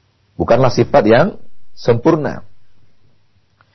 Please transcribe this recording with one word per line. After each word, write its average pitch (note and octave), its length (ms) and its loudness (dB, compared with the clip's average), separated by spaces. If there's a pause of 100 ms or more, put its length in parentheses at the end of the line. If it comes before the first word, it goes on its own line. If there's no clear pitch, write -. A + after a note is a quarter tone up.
(360)
Bukanlah A#2+ 380 2
sifat B2+ 340 2
yang B2 200 4 (440)
sempurna. B2+ 720 -2 (1300)